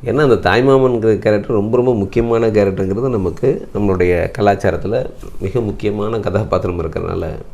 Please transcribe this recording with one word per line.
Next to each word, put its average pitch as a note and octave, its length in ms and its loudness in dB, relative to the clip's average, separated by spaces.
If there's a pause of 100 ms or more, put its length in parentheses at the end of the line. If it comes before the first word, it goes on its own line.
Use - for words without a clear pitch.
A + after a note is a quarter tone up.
ஏன்னா B2+ 260 2
அந்த F#2 180 4
தாய்மாமனுங்கிற A#2+ 680 4
கேரக்டர் G#2 260 0
ரொம்ப, A2 320 0
ரொம்ப B2 180 4
முக்கியமான A2+ 520 0
கேரக்டருங்கிறது G2 640 0
நமக்கு F#2+ 640 -2
நம்மளுடைய F2+ 640 0
கலாச்சாரத்துல G2+ 720 0 (300)
மிக F#2+ 200 -4
முக்கியமான G#2 600 -4
கதாபாத்திரம் F#2+ 640 -2
இருக்கிறதுனால E2+ 460 -6 (260)